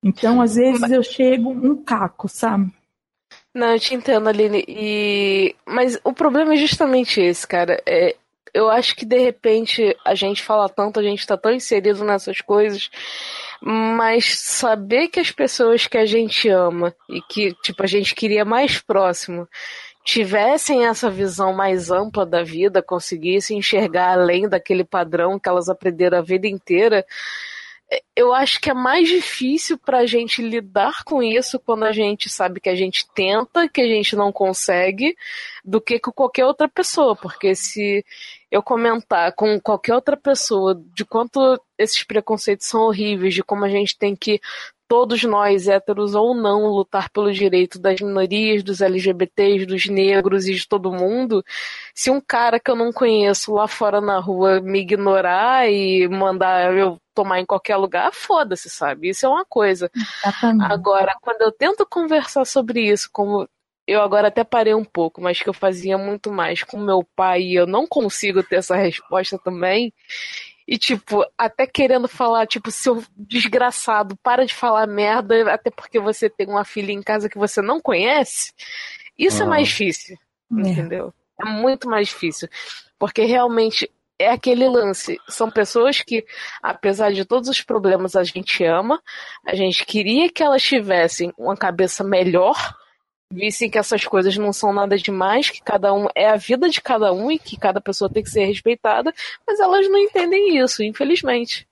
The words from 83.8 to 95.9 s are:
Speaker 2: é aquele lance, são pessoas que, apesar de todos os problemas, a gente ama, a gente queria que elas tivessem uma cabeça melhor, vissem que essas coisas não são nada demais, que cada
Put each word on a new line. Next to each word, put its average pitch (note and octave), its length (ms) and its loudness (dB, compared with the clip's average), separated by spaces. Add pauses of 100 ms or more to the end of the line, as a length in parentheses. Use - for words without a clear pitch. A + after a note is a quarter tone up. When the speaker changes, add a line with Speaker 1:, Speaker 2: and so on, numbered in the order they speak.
Speaker 2:
é G3 140 2
aquele B3 340 2
lance, G#3 640 0
são A3+ 200 -2
pessoas A#3 520 2
que, A3+ 240 -4 (360)
apesar G3+ 520 0
de G3 120 -2
todos A#3+ 240 -2
os C4+ 140 -2
problemas, F#3+ 540 0
a F3+ 80 2
gente F#3 400 -4
ama, G3 360 0 (460)
a - 80 -4
gente F#3+ 320 -2
queria A3 420 2
que E4+ 140 -2
elas C4+ 200 4
tivessem F3+ 760 0
uma F#3+ 180 -2
cabeça F#3 460 0
melhor, F#3 720 2 (560)
vissem G#3 380 -4
que G#3+ 80 -2
essas G#3+ 300 0
coisas F#3+ 320 2
não G#3 140 -2
são G3+ 200 0
nada G3+ 240 0
demais, G3 540 0
que - 100 -16
cada G3 320 0